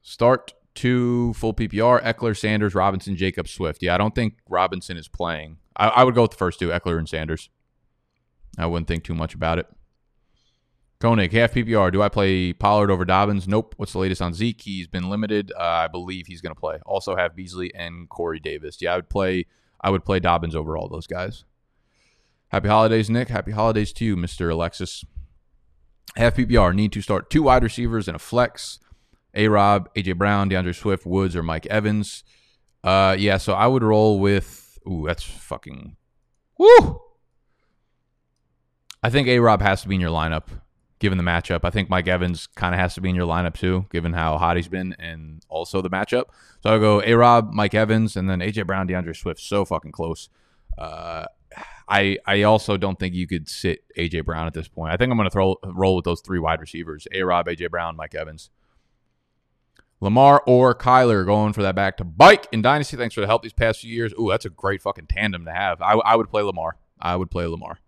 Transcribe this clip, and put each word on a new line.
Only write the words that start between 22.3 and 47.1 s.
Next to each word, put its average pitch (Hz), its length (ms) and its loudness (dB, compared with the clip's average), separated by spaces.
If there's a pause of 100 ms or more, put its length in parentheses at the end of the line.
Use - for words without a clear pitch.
Happy 98 180 -2
holidays, 110 420 4
Nick. 120 200 -2
Happy 104 220 -6
holidays 110 420 -2
to 113 120 -6
you, 107 100 0
Mister 87 360 -4
Alexis. 82 520 -6 (1120)
Half 117 200 2
P 127 100 0
P 120 100 0
R. 92 180 6
Need 101 200 0
to 104 80 -6
start - 280 -4
two 156 140 2
wide 127 200 4
receivers 113 440 -4
and 85 80 -8
a 82 40 -12
flex. - 600 -4 (580)
A-Rob, 101 600 4
A 107 40 -4
J 92 120 -2
Brown, 101 360 0
DeAndre 90 240 -2
Swift, 98 320 -4
Woods, 90 300 0
or 82 80 -2
Mike 80 220 -6
Evans. 107 580 -4 (600)
Uh, 95 340 4
yeah, 101 160 4
so 95 160 -2
I 101 160 2
would 127 160 2
roll 107 380 4
with, - 640 -2
ooh, 85 180 -6
that's - 200 -4
fucking, - 720 -16 (600)
woo! 440 440 10 (2000)
I 110 60 0
think 131 180 0
A-Rob 117 340 4
has 98 200 2
to 95 80 -12
be 98 60 -2
in 92 40 0
your 87 100 -2
lineup, 80 340 -2 (560)
given 95 180 0
the 87 80 -2
matchup. 85 400 -2
I 90 40 0
think 98 200 -2
Mike 92 180 0
Evans 87 400 -2
kinda 90 300 -4
has 90 180 -2
to 87 60 -10
be 92 80 -2
in 90 60 0
your 90 120 0
lineup, 85 280 -2
too, 92 360 -2
given 85 220 -4
how 80 240 -2
hot 85 180 0
he's 85 140 -4
been 92 300 -8
and 80 500 -16
also 82 320 -6
the 92 80 -4
matchup. 104 380 -2 (340)
So 113 80 0
I'll 110 100 4
go 104 240 4
A-Rob, 117 480 6